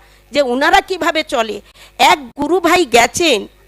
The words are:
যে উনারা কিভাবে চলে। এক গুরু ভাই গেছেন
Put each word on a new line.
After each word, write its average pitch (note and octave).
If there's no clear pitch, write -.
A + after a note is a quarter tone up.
যে C4+
উনারা C#4+
কিভাবে D#4+
চলে। A3+
এক D4
গুরু D#4
ভাই E4+
গেছেন A#3+